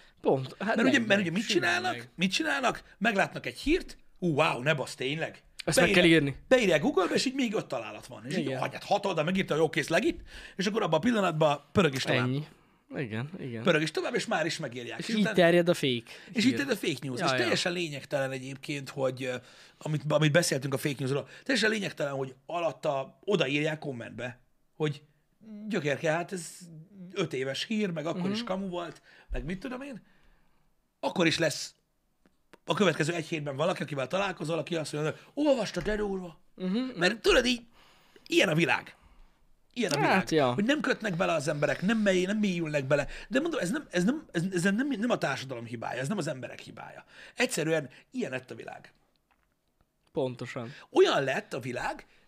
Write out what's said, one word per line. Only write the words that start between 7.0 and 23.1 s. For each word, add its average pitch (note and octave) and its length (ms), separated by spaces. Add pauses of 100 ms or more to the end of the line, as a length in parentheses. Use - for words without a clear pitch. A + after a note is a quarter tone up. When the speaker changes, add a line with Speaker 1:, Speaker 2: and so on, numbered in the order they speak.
Speaker 2:
és A#3 100
így C4 100
még A#3+ 200
öt - 120
találat G#2+ 400
van. A2+ 200
És C3+ 100
így, D3+ 100
Speaker 1:
Igen. C3 120
Speaker 2:
hagyját, C3 260
hat G3+ 220
oldal, E3 180
megírta, F3+ 320
jó, D#3 140
kész, D3 180
legit. G#3+ 340 (340)
És F#3 100
akkor A3 160
abban D#3+ 160
a D3+ 40
pillanatban E3+ 580 (120)
pörög D#3 220
is C3 80
tovább. B2+ 220
Speaker 1:
Ennyi. C3+ 220 (500)
Igen, B2 420
igen. A#2 240
Speaker 2:
Pörög D#3 200
is D#3+ 80
tovább, D4+ 240
és G3+ 120
már E3+ 200
is - 120
megírják. A#2+ 400
Speaker 1:
És - 100
Speaker 2:
És A3+ 60
Speaker 1:
így G#3+ 60
Speaker 2:
utána G#3 160
Speaker 1:
terjed F3 320
a F3 60
fake B2 360 (220)
Speaker 2:
és - 40
így A3+ 80
Speaker 1:
hír. B3 100
Speaker 2:
terjed C#4 160
a A3 60
fake F3+ 300
news. B2 120
Speaker 1:
Ja, F#3 60
Speaker 2:
És C#3 60
Speaker 1:
ja. C3 60
Speaker 2:
teljesen E3+ 360
lényegtelen D3 580
egyébként, C3+ 580
hogy, C3 360
ö, B2+ 100 (440)
amit, D3+ 300
amit D3+ 240
beszéltünk C#3+ 420
a C3 40
fake D3 200
newsról, C3+ 300 (140)
teljesen A3 280
lényegtelen, E3 420
hogy C3+ 220 (120)
alatta D#3+ 800